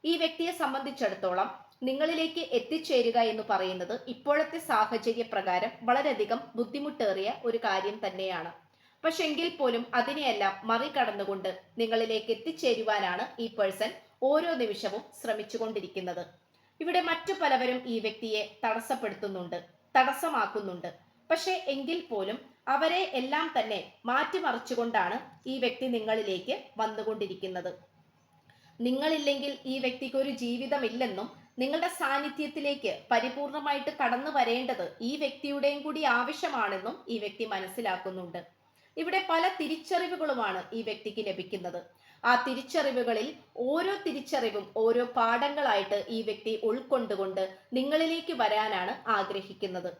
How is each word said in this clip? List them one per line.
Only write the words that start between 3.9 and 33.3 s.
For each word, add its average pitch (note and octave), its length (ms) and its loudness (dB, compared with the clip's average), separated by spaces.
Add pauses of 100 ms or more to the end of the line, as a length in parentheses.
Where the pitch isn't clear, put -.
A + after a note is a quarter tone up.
ഇപ്പോഴത്തെ D4 500 2
സാഹചര്യ A3+ 640 2
പ്രകാരം G3 480 0 (120)
വളരെയധികം A#3+ 580 2 (160)
ബുദ്ധിമുട്ടേറിയ A#3 760 0 (100)
ഒരു A#3 140 2
കാര്യം G3+ 480 0
തന്നെയാണ്. F#3 460 -4 (520)
പക്ഷെ D#4+ 200 2
എങ്കിൽ D#4+ 240 0
പോലും A#3+ 460 0
അതിനെയെല്ലാം A#3+ 600 2 (100)
മറികടന്നുകൊണ്ട് G#3+ 880 0 (280)
നിങ്ങളിലേക്ക് A3+ 520 0
എത്തിച്ചേരുവാനാണ് A3 1120 0
ഈ A3+ 40 -2
പേഴ്സൺ G#3+ 460 0 (300)
ഓരോ D#4 320 4
നിമിഷവും G#3+ 480 -2 (200)
ശ്രമിച്ചുകൊണ്ടിരിക്കുന്നത്. G3+ 1040 -4 (540)
ഇവിടെ F4 200 4
മറ്റു E4 320 0
പലവരും B3+ 540 2
ഈ A#3 120 -2
വ്യക്തിയെ G#3+ 680 -4
തടസ്സപ്പെടുത്തുന്നുണ്ട്, G3+ 1000 -4 (320)
തടസ്സമാക്കുന്നുണ്ട്. G#3+ 960 2 (400)
പക്ഷെ E4 220 2 (140)
എങ്കിൽ C#4 340 -2 (100)
പോലും G#3 280 -2 (300)
അവരെ D#4+ 460 2
എല്ലാം D4 440 0
തന്നെ G#3+ 340 -2 (140)
മാറ്റിമറിച്ചുകൊണ്ടാണ് A#3 1080 2 (300)
ഈ C4 120 -4
വ്യക്തി B3 280 0
നിങ്ങളിലേക്ക് A3 800 0 (140)
വന്നുകൊണ്ടിരിക്കുന്നത്. G3 920 -4 (1120)
നിങ്ങളില്ലെങ്കിൽ C#4 840 2
ഈ C4 140 -2
വ്യക്തിക്ക് B3+ 380 -2
ഒരു C4+ 140 2
ജീവിതമില്ലെന്നും A#3+ 1000 -2 (300)
നിങ്ങളുടെ D4+ 300 2
സാന്നിധ്യത്തിലേക്ക് C#4+ 1080 -2 (120)
പരിപൂർണമായിട്ട് C#4 840 0 (120)